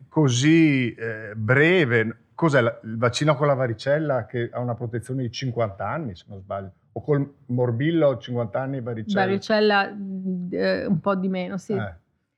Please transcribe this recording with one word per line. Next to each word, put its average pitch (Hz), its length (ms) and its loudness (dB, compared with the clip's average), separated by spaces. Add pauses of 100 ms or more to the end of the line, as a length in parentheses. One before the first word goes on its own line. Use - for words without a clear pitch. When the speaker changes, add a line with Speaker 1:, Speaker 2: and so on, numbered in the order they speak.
Speaker 1:
così, 143 840 4
eh, 110 420 -8
breve? 120 880 2 (120)
Cos'è 143 260 4
la, 117 220 0
il 113 140 -8
vaccino 123 380 2
con 147 120 0
la 143 60 4
varicella 131 720 -2
che 117 240 -6
ha 117 120 -8
una 123 140 -4
protezione 123 480 -6
di 117 80 -6
cinquanta 110 580 -4
anni, 131 260 -6
se - 140 -20
non 98 100 -16
sbaglio? 98 320 -8 (220)
O 113 100 -8
col 143 260 0 (180)
morbillo, 127 680 2
cinquanta 120 440 -4
anni, 135 180 -6
varicella? 123 460 -2
Speaker 2:
Varicella, 202 640 2 (600)
eh, 190 340 0
un 170 160 2
po' 202 140 0
di 190 120 -2
meno, 185 300 -4
sì. 208 160 -6
Speaker 1:
Eh. 107 200 -4 (440)